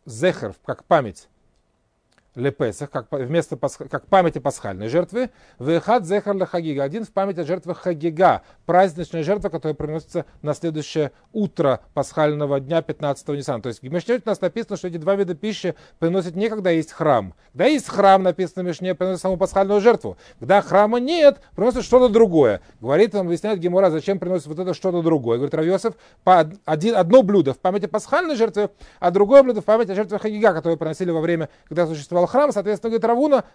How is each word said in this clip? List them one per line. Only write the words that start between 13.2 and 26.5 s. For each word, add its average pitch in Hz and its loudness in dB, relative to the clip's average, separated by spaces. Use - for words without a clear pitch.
Ниссана. 131 -6
То 123 -8
есть 117 -10
в - -14
Мишне 170 -4
у 226 -6
нас 202 -2
написано, 202 -4
что 185 -8
эти 170 -8
два 165 0
вида 180 -2
пищи 196 -6
приносят 170 -2
не 202 -2
когда 202 -2
есть 160 0
храм. 120 0
Когда 160 0
есть 285 0
храм, 196 6
написано 180 -2
в - -6
Мишне, 180 -4
приносят 185 -4
саму 190 -2
пасхальную 196 2
жертву. 196 2
Когда 175 4
храма 208 2
нет, 285 4
приносят 226 0
что-то 254 6
другое. 170 4
Говорит, 165 2
он 190 -2
объясняет 180 -4
Гемора, 180 2
зачем 160 -2
приносят 175 -4
вот 151 -10
это 180 -4
что-то 175 -2
другое. 139 0
Говорит 139 -4
Рав 160 -2
Йосеф, 190 -2
по 180 6
од-, 160 -4